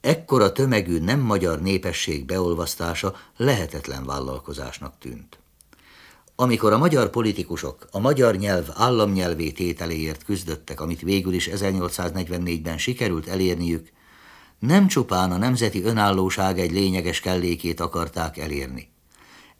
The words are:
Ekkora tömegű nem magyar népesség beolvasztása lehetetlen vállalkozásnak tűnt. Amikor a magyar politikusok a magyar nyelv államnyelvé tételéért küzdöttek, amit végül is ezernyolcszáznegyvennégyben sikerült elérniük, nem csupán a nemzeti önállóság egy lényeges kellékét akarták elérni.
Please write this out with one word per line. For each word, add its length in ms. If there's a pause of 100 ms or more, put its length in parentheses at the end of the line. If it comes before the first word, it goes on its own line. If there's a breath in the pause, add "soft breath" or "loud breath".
Ekkora 520
tömegű 460
nem 220
magyar 400
népesség 640
beolvasztása 920 (200 loud breath)
lehetetlen 680
vállalkozásnak 920
tűnt. 400 (960 loud breath)
Amikor 380
a 60
magyar 320
politikusok 800
a 80
magyar 380
nyelv 380
államnyelvé 760
tételéért 760
küzdöttek, 560
amit 200
végül 320
is 140
ezernyolcszáznegyvennégyben 1300
sikerült 500
elérniük, 640 (680 loud breath)
nem 280
csupán 460
a 40
nemzeti 460
önállóság 760
egy 140
lényeges 480
kellékét 600
akarták 580
elérni. 500 (720 loud breath)